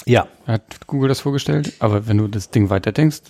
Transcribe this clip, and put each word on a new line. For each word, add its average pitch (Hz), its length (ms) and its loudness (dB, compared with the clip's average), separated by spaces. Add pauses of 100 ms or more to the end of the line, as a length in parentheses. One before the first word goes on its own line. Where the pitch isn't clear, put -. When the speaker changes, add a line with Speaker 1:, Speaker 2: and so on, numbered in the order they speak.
Speaker 1:
Ja. 120 200 4 (200)
Speaker 2:
Hat - 400 -6
Google 135 240 0
das 135 100 -2
vorgestellt. 147 600 -4
Aber 104 280 0
wenn 104 80 2
du 107 120 2
das 101 200 -8
Ding 104 220 2
weiterdenkst, 110 600 0